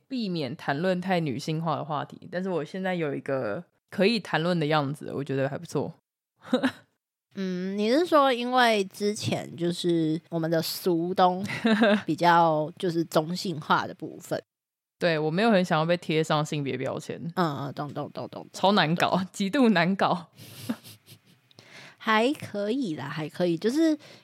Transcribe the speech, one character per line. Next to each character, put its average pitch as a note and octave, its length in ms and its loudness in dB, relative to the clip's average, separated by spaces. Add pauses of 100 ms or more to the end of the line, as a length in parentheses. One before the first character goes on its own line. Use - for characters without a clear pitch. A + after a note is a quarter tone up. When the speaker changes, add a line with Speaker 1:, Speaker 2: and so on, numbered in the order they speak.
Speaker 1:
避 A#3 220 -4
免 D#3 260 -4
谈 C#3+ 240 -4
论 F3+ 220 0
太 F#3 180 0
女 C#3+ 200 0
性 D#3+ 220 -2
化 D#3+ 160 -2
的 C3+ 80 -6
话 D3 200 -4
题， - 260 -16
但 F3+ 120 -6
是 G3 60 -4
我 D#3+ 160 -2
现 F#3+ 160 -10
在 F#3 140 -2
有 D3+ 200 -2
一 C#3 60 -6
个 C3 420 -4 (280)
可 F#3+ 160 2
以 A3+ 140 4
谈 D#3+ 200 -2
论 F3 180 2
的 D3+ 80 2
样 D3 280 2
子， - 180 -10
我 C#3 120 -4
觉 C#3 100 -4
得 C3+ 140 0
还 C3+ 100 -6
不 E3+ 80 -12
错。 C#3+ 260 -4 (480)
<laughs> - 920 -6
Speaker 2:
嗯， F#3 420 -4
你 G#3 140 0
是 D#4+ 160 4
说 C#4 260 6
因 A#3+ 200 -2
为 A#3 320 4
之 G#3 300 -4
前 G#2+ 420 -4
就 E3+ 160 -2
是 E3 480 0 (100)
我 E3+ 80 -4
们 D#3+ 120 -2
的 D#3+ 120 2
苏 F3 500 -2
东 F#3 320 2 (300)
Speaker 1:
<laughs> G#3 320 2
Speaker 2:
比 D#3+ 80 -2
较 E3 640 4
就 F#3+ 100 -2
是 E3 160 0
中 D#3+ 300 0
性 F3 260 -6
化 D#3 260 0
的 - 80 -12
部 - 240 -12
分？ - 220 -6 (560)
Speaker 1:
对， E3 220 0
我 D#3 120 0
没 F3 120 2
有 A#3 80 6
很 F#3 140 6
想 E3+ 140 2
要 D#3 60 2
被 F3 120 2
贴 D#3+ 260 0
上 D#3 240 2
性 D3 160 -4
别 B2+ 140 -4
标 B2+ 220 -4
签。 - 220 -10 (140)
Speaker 2:
嗯， D#3+ 240 0
嗯， C#3 160 -8
懂， D3 180 -8
懂， - 200 -8
懂， B2 160 -10
懂， - 140 -14
懂。 - 100 -20
Speaker 1:
超 F#3+ 200 2
难 E3+ 220 4
搞， E3+ 260 2 (120)
极 G3 180 -4
度 B3+ 200 6
难 F3 240 4
搞。 F3 400 0
Speaker 2:
<laughs> - 40 -20 (1600)
还 A3+ 320 2
可 G#3 380 -6
以 A3+ 260 -2
啦， D3+ 100 -8
还 D3+ 220 -6
可 - 160 -2
以， E3+ 140 2
就 G3+ 100 0
是 D#4 220 4
因 D4+ 80 0 (260)